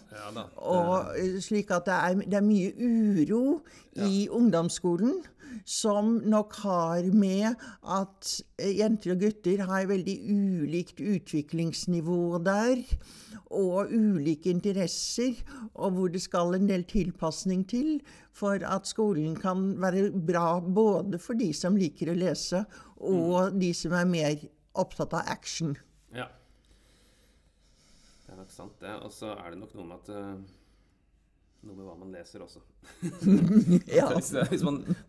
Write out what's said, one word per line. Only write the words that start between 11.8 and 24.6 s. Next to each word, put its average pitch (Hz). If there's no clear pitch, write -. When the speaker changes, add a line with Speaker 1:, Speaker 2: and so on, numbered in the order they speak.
Speaker 2:
der, 220
og 190
ulike 180
interesser, 196
og 190
hvor 185
det 180
skal 175
en 190
del 185
tilpasning 185
til 285
for 202
at 190
skolen 165
kan 190
være 190
bra 170
både 185
for -
de 214
som 185
liker 170
å 175
lese, 180
og 180
Speaker 1:
Mm. 196
Speaker 2:
de 180
som 160
er 180
mer 156